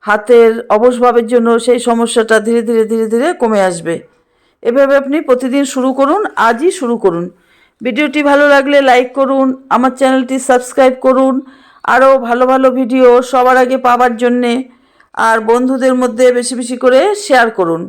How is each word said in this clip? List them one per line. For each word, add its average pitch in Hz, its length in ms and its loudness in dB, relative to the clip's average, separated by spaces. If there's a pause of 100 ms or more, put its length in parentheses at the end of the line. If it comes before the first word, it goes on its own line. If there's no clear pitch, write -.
হাতের 220 480 2 (180)
অবশ 233 300 2
ভাবের 233 280 2
জন্য, 233 220 0 (100)
সেই 240 200 0
সমস্যাটা 233 600 0
ধীরে 233 220 -2
ধীরে, 226 240 -2
ধীরে 226 220 -2
ধীরে 233 260 -2
কমে 226 280 -2
আসবে। 170 340 -4 (680)
এভাবে 269 320 2
আপনি 277 260 -2
প্রতিদিন 262 440 -2
শুরু 262 280 -4
করুন, 277 280 0 (260)
আজই 240 240 0
শুরু 240 260 -4
করুন। 175 280 -2 (560)
ভিডিওটি 285 420 -4
ভালো 285 240 2
লাগলে 285 340 2
লাইক 254 320 2
করুন, 269 340 0 (220)
আমার 254 280 0
চ্যানেলটি 262 420 -2
সাবস্ক্রাইব 254 640 0
করুন 262 340 2 (480)
আরও 254 260 2 (100)
ভালো 240 260 -2
ভালো 262 260 2
ভিডিও 254 380 2 (120)
সবার 254 360 2
আগে 254 200 0
পাওয়ার 247 400 0
জন্যে। 247 340 -2 (600)
আর 226 240 0 (120)
বন্ধুদের 254 460 0
মধ্যে 254 360 0
বেশি 247 240 -4
বেশি 240 220 -8
করে 254 220 2 (160)
শেয়ার 254 360 0
করুন 170 380 -4